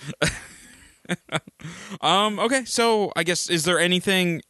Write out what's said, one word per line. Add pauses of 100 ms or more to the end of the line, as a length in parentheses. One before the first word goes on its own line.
(200)
<laughs> (1700)
Um,
okay,
so
I
guess,
is
there
anything,